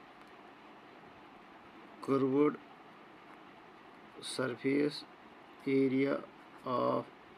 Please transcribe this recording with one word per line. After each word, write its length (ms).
curved 480
surface 720
area 460
of 440